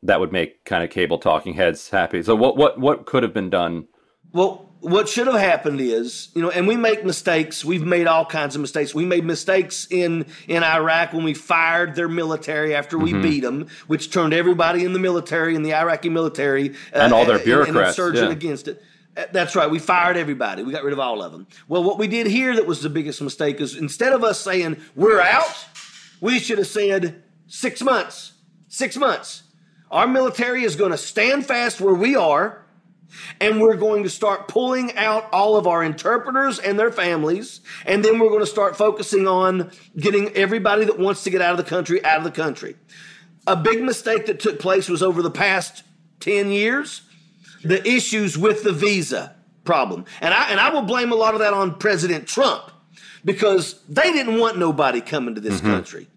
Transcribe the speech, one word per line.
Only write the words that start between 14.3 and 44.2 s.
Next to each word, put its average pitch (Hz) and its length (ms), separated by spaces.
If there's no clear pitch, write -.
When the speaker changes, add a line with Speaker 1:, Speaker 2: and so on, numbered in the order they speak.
Speaker 2:
everybody 175 520
in 180 100
the 185 40
military, 170 560
in 156 100
the 156 100
Iraqi 165 340
military, 143 640
uh, 143 60
Speaker 1:
And 147 120
all 117 140
their 113 80
Speaker 2:
in, 101 80
in - 20
Speaker 1:
bureaucrats, 123 460
Speaker 2:
insurgent 165 380
Speaker 1:
yeah. 170 40
Speaker 2:
against 151 360
it. - 120
Uh, 175 140
that's 180 220
right. 156 160
We 160 100
fired 175 360
everybody. 123 460
We 127 100
got 147 120
rid 143 100
of 135 60
all 120 220
of 82 120
'em. 87 120
Well, 175 160
what 196 140
we 214 100
did 226 180
here 254 280
that 220 120
was 156 140
the 147 80
biggest 147 320
mistake 147 400
is 139 160
instead 160 380
of 233 100
us 214 160
saying, 175 380
"We're 202 260
out," 233 460
we 240 160
should 220 180
have 196 120
said, 196 540
"Six - 340
months. 240 500
Six - 280
months. 247 460
Our 196 160
military 254 580
is 190 120
gonna 175 200
stand 262 480
fast 240 360
where 190 120
we 214 220
are, 175 500
and 214 200
we're 220 160
going 208 280
to 190 40
start 202 380
pulling 254 500
out 220 360
all 208 240
of 190 100
our 170 160
interpreters 247 800
and 202 180
their 226 140
families, 175 680
and 208 200
then 220 160
we're 220 100
gonna 214 160
start 196 300
focusing 208 500
on 185 460
getting 202 400
everybody 208 480
that 208 160
wants 190 240
to 190 60
get 180 120
out 175 80
of 175 60
the 175 120
country 170 360
out 156 140
of 160 60
the 165 60
country." 143 460
A 190 80
big 226 260
mistake 226 440